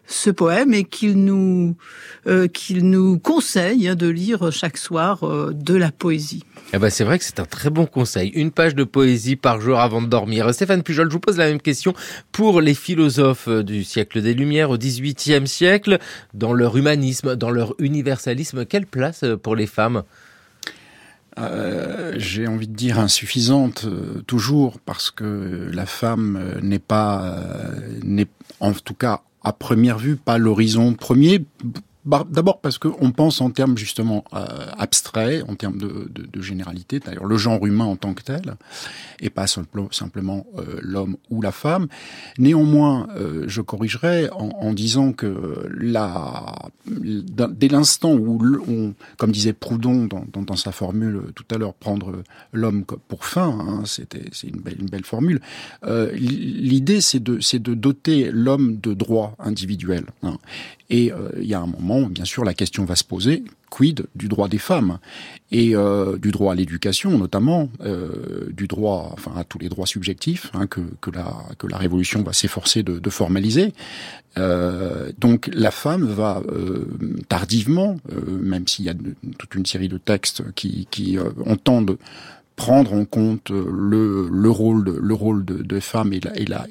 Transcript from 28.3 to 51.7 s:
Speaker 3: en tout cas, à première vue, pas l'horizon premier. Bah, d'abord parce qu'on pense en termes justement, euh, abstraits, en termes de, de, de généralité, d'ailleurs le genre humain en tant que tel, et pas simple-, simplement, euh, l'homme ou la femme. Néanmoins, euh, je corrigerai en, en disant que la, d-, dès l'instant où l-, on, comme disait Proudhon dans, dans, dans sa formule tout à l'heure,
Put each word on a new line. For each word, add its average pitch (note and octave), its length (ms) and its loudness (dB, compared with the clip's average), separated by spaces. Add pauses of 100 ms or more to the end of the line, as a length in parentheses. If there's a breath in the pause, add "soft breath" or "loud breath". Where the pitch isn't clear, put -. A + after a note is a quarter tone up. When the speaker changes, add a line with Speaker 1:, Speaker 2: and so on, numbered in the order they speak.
Speaker 3:
en G2+ 140 2
tout - 220 -8
cas, A#2 260 0 (220)
à G#2 100 0
première A2+ 460 4
vue, C#3 160 0
pas A#2 240 0
l'horizon A2+ 560 4
premier. D3+ 500 6 (600)
Bah, C#3+ 240 2
d'abord F3 320 2
parce C3+ 160 -2
qu'on D3 340 2
pense D3+ 300 2
en B2+ 80 2
termes B2+ 280 2
justement, G#2+ 460 -2 (100)
euh, G2 120 -6 (320)
abstraits, - 720 0
en G2+ 60 -6
termes G2 220 -6
de, G2+ 320 -8
de, - 220 -14
de G2 100 -10
généralité, F#2 600 -8
d'ailleurs F2+ 240 -10
le G#2+ 100 2
genre G#2+ 300 2
humain G#2 180 4
en G2 140 0
tant G2 160 -6
que - 100 -12
tel, C#3 320 -8 (640 loud breath)
et G2+ 100 -4
pas G2 160 -4
simple-, G2 460 -6
simplement, F#2+ 560 -8 (100)
euh, - 240 -10
l'homme F#2+ 360 -6 (120)
ou A2+ 120 -4
la G2 100 -2
femme. E3 360 -2 (500 loud breath)
Néanmoins, D3 800 6
euh, D#2+ 300 -4
je G2 120 -4
corrigerai A#2 720 -2
en, G#2+ 280 -8
en G#2+ 140 -2
disant A#2 400 2
que F#2 560 -6 (100)
la, F2+ 800 -4 (300)
d-, G#2+ 640 -4
dès A2 160 2
l'instant D3 460 4
où A2+ 280 2
l-, C3+ 280 4
on, A2 240 -2 (240 loud breath)
comme A2 160 2
disait G#2 180 0
Proudhon A#2+ 540 0
dans, F#2+ 260 -6
dans, G2 120 -6
dans G2 120 -6
sa F#2 160 -6
formule G2+ 520 -4 (120)
tout - 80 -18 (100)
à A2+ 40 -4
l'heure, G#2+ 160 -4